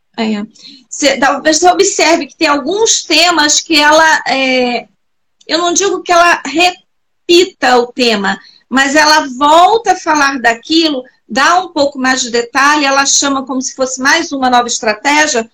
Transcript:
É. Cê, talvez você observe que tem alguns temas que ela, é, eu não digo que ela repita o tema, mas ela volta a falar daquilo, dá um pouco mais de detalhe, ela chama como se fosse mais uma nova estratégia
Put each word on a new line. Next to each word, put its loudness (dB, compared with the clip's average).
É. -4
Cê, -2
talvez 0
você 2
observe 0
que -20
tem -2
alguns -2
temas 0
que -2
ela, 4
é, -2
eu -4
não -2
digo -2
que -4
ela 2
repita 0
o 0
tema, -2
mas 0
ela 4
volta 4
a 0
falar -2
daquilo, -2
dá 0
um -8
pouco -2
mais -2
de -6
detalhe, 0
ela 0
chama -2
como -6
se -8
fosse -6
mais 0
uma -2
nova 2
estratégia -2